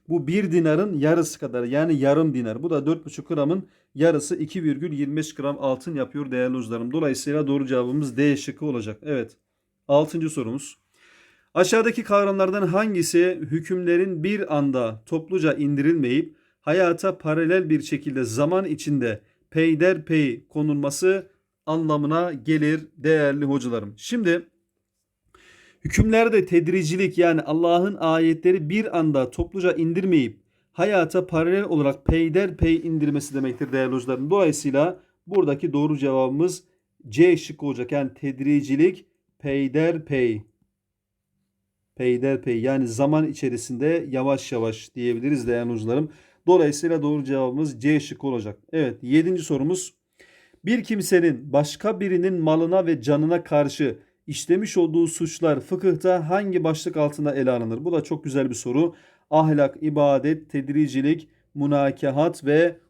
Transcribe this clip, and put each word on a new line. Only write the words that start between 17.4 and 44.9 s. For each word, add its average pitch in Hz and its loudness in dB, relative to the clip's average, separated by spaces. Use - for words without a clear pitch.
bir 151 2
şekilde 139 -4
zaman 143 0
içinde 139 -2
peyderpey 160 2
konulması 151 0
anlamına 156 0
gelir 151 -2
değerli 147 2
hocalarım? 120 -4
Şimdi 175 -2
hükümlerde 220 4
tedricilik, 180 0
yani 170 4
Allah'ın 170 0
ayetleri 165 2
bir 208 -2
anda 139 0
topluca 175 -2
indirmeyip 165 0
hayata 180 0
paralel 175 0
olarak 143 0
peyderpey 165 2
indirmesi 147 -2
demektir 131 -4
değerli 131 0
hocalarım. 131 -4
Dolayısıyla 156 2
buradaki 170 0
doğru 147 0
cevabımız 135 0
C 160 6
şıkkı 156 -10
olacak. 123 -6
Yani 143 -2
tedricilik, 139 0
peyderpey. 139 -2
Peyderpey, 127 0
yani 131 0
zaman 143 2
içerisinde 139 -4
yavaş 131 -2
yavaş 113 -6